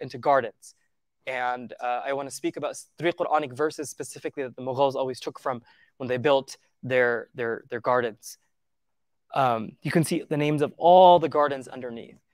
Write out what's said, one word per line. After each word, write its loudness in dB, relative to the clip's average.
into -10
gardens. 0
And, -4
uh, -4
I -4
wanna -6
speak -6
about -6
s-, -16
three 0
Quranic -2
verses -4
specifically -10
that -10
the -14
Mughals 0
always -6
took -10
from -6
when -6
they 0
built 2
their, 0
their, -6
their -6
gardens. -2
Um, 0
you -4
can 4
see -4
the -2
names 0
of -2
all 8
the 0
gardens 0
underneath. -14